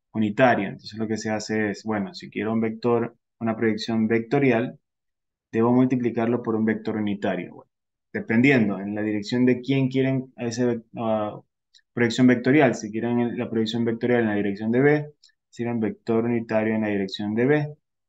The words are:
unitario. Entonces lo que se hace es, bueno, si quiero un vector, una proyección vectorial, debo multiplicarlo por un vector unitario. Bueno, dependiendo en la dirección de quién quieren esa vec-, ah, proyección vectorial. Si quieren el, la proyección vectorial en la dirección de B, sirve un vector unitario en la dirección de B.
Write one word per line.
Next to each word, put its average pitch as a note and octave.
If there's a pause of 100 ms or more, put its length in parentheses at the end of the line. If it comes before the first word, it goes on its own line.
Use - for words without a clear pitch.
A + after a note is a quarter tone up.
(140)
unitario. G#2
Entonces G2
lo A2
que A2
se A2
hace G#2+
es, G2
bueno, G2+
si F#2+
quiero G#2
un A2+
vector, A2+ (220)
una A2+
proyección A2
vectorial, A#2+ (720)
debo A2+
multiplicarlo A#2+
por A2+
un A2
vector A2
unitario. G2+
Bueno, - (420)
dependiendo A2+
en G2+
la G#2+
dirección G#2+
de B2
quién C3+
quieren C3
esa A#2+
vec-, A2+ (120)
ah, A2 (520)
proyección A#2+
vectorial. B2+
Si G#2+
quieren A#2
el, A2+
la A2+
proyección A2+
vectorial A#2+
en A2
la G#2
dirección G2+
de B2
B, D3+ (360)
sirve A#2+
un A#2
vector A2+
unitario A2+
en A2
la G#2+
dirección G#2
de A#2
B. D3+ (320)